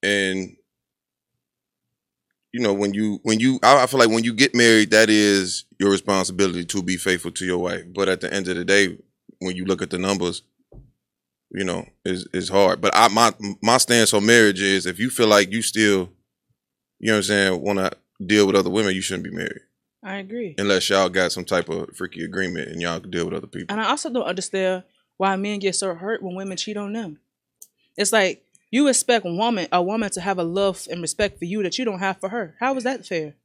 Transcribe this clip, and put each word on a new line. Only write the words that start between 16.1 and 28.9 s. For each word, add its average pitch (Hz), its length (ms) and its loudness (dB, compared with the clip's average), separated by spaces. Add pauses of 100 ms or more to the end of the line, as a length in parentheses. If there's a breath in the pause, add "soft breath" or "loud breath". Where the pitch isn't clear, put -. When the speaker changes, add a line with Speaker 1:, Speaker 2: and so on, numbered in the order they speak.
Speaker 1:
you - 80 -4
know 113 60 4
what 107 40 4
I'm 101 60 0
saying, 95 380 0
wanna 95 300 -2 (320)
deal 104 220 4
with 95 100 2
other 92 140 2
women, 98 240 0
you 92 80 -4
shouldn't 90 240 -8
be 87 60 -12
married. 90 300 -10 (420)
Speaker 2:
I 196 140 -12
agree. 196 400 -12
Speaker 1:
Unless - 320 0
y'all 95 200 2
got 90 220 0
some 87 140 -8
type 87 240 -2
of 85 260 -8
freaky - 280 -12
agreement 90 460 -8
and 85 120 -10
y'all 85 180 -4
can 92 100 -18
deal 85 160 -4
with 82 80 -8
other 82 140 -10
people. - 260 -12
Speaker 2:
And 214 80 -6
I 214 80 -4
also 302 200 -4
don't 240 140 -4
understand 185 600 -6 (340)
why 190 200 -2
men 202 220 -6
get 190 160 -4
so 185 200 -4
hurt 196 260 -8
when 180 140 -10
women 190 220 -10
cheat 208 200 -8
on 208 160 -8
them. 214 260 -10 (760)
It's 202 160 -2
like, 190 300 0 (320)
you 277 140 4
expect 240 360 2